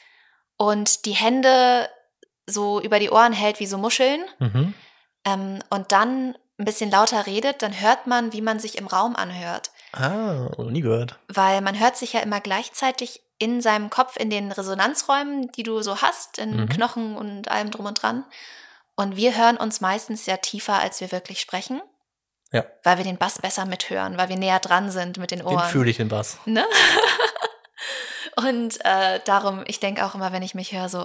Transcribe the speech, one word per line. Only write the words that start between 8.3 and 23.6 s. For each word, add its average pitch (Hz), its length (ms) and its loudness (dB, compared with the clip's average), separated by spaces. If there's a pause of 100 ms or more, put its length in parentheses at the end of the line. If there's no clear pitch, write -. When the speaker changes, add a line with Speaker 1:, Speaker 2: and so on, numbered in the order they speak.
Speaker 1:
wie 214 80 -6
man 220 160 0
sich 220 180 -4
im 196 100 -6
Raum 202 300 0
anhört. 180 540 -6 (220)
Speaker 2:
Ah, 160 680 -2
noch 117 120 -6
nie 156 120 -2
gehört. 117 360 -2 (100)
Speaker 1:
Weil 196 340 2
man 196 180 -2
hört 247 160 4
sich - 160 -2
ja 226 80 0
immer 208 200 -2
gleichzeitig 240 840 -4 (160)
in 240 220 -2
seinem 214 300 0
Kopf, 254 260 0
in 220 140 -2
den 202 220 -4
Resonanzräumen, 262 1000 0
die 233 120 -8
du 220 180 -2
so 202 200 -4
hast, - 360 -2
in 214 180 -4
Speaker 2:
Mhm. 214 120 0
Speaker 1:
Knochen 220 480 -2
und 202 320 -10
allem 208 220 -2
drum 208 160 -8
und 208 160 -6
dran. 233 220 -2 (720)
Und 196 200 -2
wir 220 200 2
hören 233 200 6
uns 214 240 -2
meistens 214 460 -2
ja 190 100 0
tiefer, 202 420 -2
als - 220 0
wir 185 100 -8
wirklich 180 300 -8
sprechen. 254 420 -6 (680)
Speaker 2:
Ja. 117 120 0 (200)
Speaker 1:
Weil 175 140 4
wir 190 60 -4
den 185 140 -6
Bass 190 220 0
besser 190 260 -2